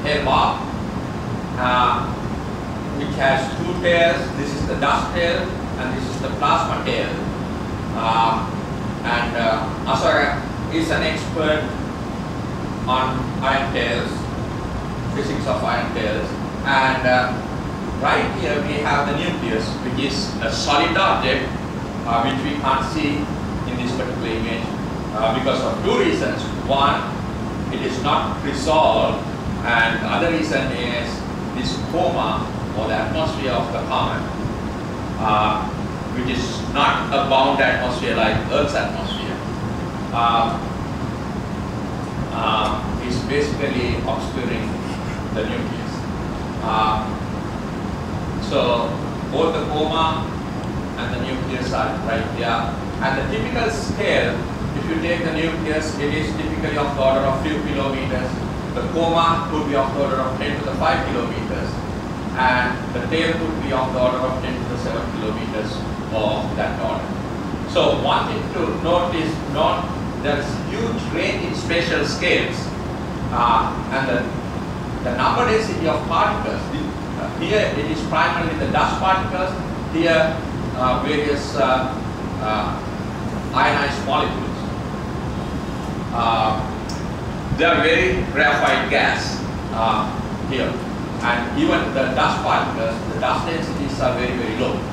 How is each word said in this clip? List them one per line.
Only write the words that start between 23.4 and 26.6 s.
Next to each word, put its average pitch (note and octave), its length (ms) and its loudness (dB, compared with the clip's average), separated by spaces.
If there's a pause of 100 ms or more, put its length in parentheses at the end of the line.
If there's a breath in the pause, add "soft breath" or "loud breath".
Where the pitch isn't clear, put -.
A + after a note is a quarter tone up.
in - 80 -2
this B2 200 0
particular B2+ 320 -2
image, A2+ 340 -2 (500)
uh, A2+ 240 2
because - 240 2
of A2+ 220 0
two G#3 160 4
reasons. - 420 2 (240)